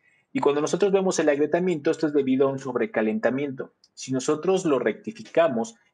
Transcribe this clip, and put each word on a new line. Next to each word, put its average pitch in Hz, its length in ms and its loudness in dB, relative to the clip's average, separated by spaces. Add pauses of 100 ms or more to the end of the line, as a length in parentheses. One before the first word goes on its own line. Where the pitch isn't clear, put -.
(320)
Y 131 80 -2
cuando 143 200 2
nosotros 170 320 0
vemos 190 260 2
el 160 100 2
agrietamiento, 151 640 0
esto 156 160 -2
es 147 60 -2
debido 135 360 2
a 135 40 -2
un 135 80 -6
sobrecalentamiento. 120 1120 -2 (220)
Si - 180 -10
nosotros 151 520 0
lo 143 140 2
rectificamos, 113 1000 -2 (180)